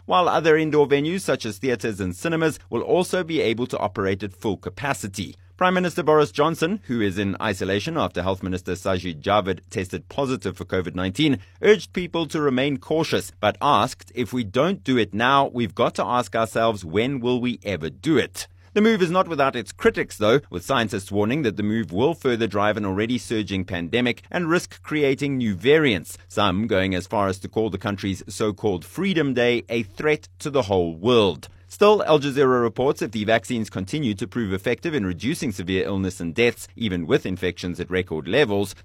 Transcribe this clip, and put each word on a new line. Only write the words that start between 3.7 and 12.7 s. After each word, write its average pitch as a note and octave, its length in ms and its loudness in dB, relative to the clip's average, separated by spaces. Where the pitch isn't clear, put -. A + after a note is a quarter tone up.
operate G2 440 -2
at G2+ 80 -8
full G2 240 -2
capacity. C#3 800 -6
Prime F#3 160 2
Minister F3+ 300 -2
Boris D3+ 280 4
Johnson, E3 520 0
who A#2 180 -4
is G2 160 0
in G2+ 240 -2
isolation G2+ 560 -2
after F#2 260 -2
Health F#2+ 180 -2
Minister F#2 320 -4
Sajid F2+ 460 -4
Javid G2 400 2
tested F#2 380 -6
positive B2+ 480 -4
for - 80 -12
covid F#2 320 -4
nineteen, G2 440 0
urged G3+ 300 2
people E3+ 360 -4
to D#3+ 120 -4
remain C#3 380 0